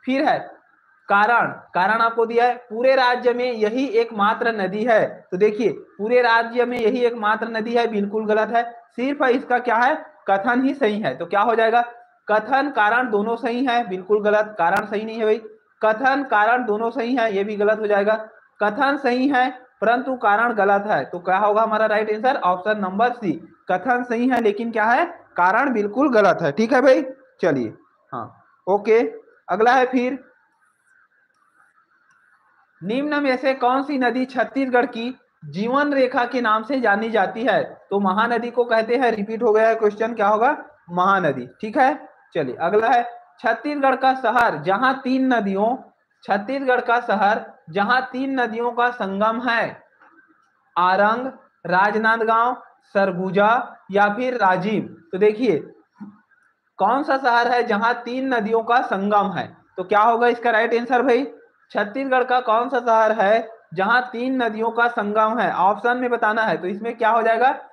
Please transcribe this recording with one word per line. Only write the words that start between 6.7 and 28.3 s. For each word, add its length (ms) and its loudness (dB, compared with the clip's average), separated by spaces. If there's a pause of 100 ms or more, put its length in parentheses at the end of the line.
यही 260 0
एकमात्र 440 0
नदी 260 -6
है, 120 2
बिल्कुल 400 -2
गलत 220 2
है। 240 -2 (240)
सिर्फ 260 -2
इसका 360 0
क्या 180 0
है, 300 0 (240)
कथन 340 0
ही 100 0
सही 260 0
है। 160 -4
तो 100 -8
क्या 140 0
हो 140 2
जाएगा, 280 4 (460)
कथन 420 0
कारण 400 2
दोनों 260 -2
सही 280 -4
है, 240 0
बिल्कुल 340 -2
गलत, 360 0
कारण 280 0
सही 180 -6
नहीं 140 -10
है 60 -2
भाई, 180 0 (420)
कथन 380 2
कारण 420 2
दोनों 260 -2
सही 260 -4
है, 200 0
ये 80 0
भी 120 -6
गलत 220 0
हो 80 -6
जाएगा। 280 2 (480)
कथन 340 0
सही 320 0
है 380 0 (140)
परंतु 360 0
कारण 360 2
गलत 340 2
है, 180 0
तो 140 -12
क्या 200 -2
होगा 240 2
हमारा 240 0
right 260 0
answer? 240 0
option 420 -2
number 320 0
सी, 220 -6 (380)
कथन 340 0
सही 240 -2
है 120 2
लेकिन 300 -2
क्या 140 0
है, 200 2 (320)
कारण 360 2
बिल्कुल 380 0
गलत 320 4
है। 100 0
ठीक 200 0
है 100 4
भाई, 220 4 (360)
चलिए, 340 0 (380)
हाँ 320 -14 (240)